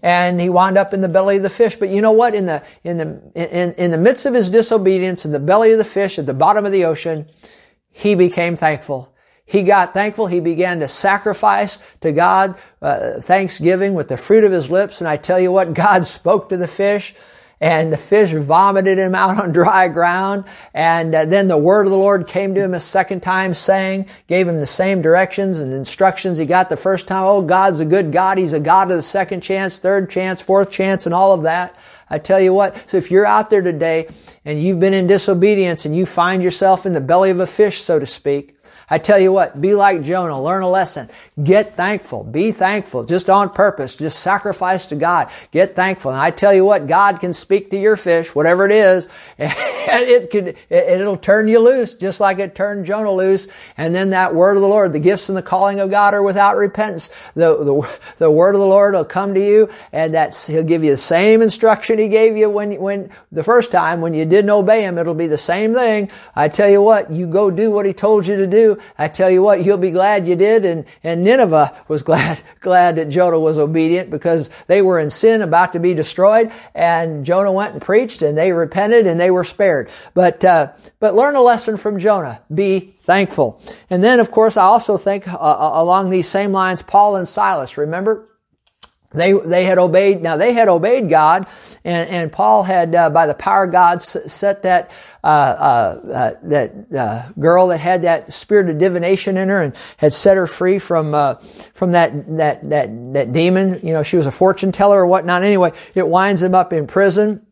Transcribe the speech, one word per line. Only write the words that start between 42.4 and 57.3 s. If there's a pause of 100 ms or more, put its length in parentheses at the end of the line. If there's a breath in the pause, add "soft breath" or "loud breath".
thankful,
just
on
purpose,
just
sacrifice
to
God, (220 loud breath)
get
thankful.
And
I
tell
you
what,
God
can
speak
to
your
fish,
whatever
it
is, (160)
<laughs>
and
it
could,
it, (100)
it'll
turn
you
loose,
just
like
it
turned
Jonah
loose. (300 loud breath)
And
then
that
word
of
the
Lord,
the
gifts
and
the
calling
of
God
are
without
repentance. (240 loud breath)